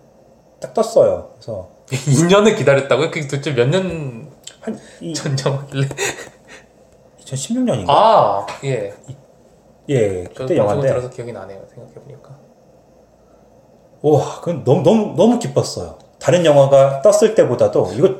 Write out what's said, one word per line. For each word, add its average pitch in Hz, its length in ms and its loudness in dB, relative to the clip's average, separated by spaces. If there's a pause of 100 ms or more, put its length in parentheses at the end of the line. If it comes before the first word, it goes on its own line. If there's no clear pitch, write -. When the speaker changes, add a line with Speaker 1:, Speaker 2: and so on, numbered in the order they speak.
(600)
Speaker 1:
딱 - 120 -14
떴어요. 117 600 0
그래서 98 340 -14 (220)
Speaker 2:
<laughs> - 180 -6
이 143 160 4
년을 208 300 4
기다렸다고요? 139 560 0
그게 156 160 -8
도대체 139 260 -6
몇 123 160 2
년 160 600 -6 (300)
Speaker 1:
한 220 180 -12 (220)
이- 170 120 -10
Speaker 2:
전 143 320 -6
영화길래? 139 440 -4 (1300)
Speaker 1:
이천십육 233 440 -6
년인가? 139 280 -2
Speaker 2:
아, 151 540 2 (180)
예. 107 300 -4 (140)
Speaker 1:
이-, - 80 -18 (760)
예, 101 340 0
Speaker 2:
저도 127 220 -12
Speaker 1:
그때 170 80 -2
Speaker 2:
방송을 - 20 0
Speaker 1:
영화인데. 110 320 0
Speaker 2:
들어서 123 220 -4
기억이 120 220 -14
나네요, 98 280 -16 (140)
생각해보니까. - 560 -20 (1700)
Speaker 1:
와, 143 380 0
그건 156 240 -8
너무, 147 180 2
너무, 185 340 2
너무 226 220 4
기뻤어요. 107 600 -6 (200)
다른 170 280 2
영화가 139 560 6
떴을 214 320 4
때보다도 113 600 2
"이거, 151 240 0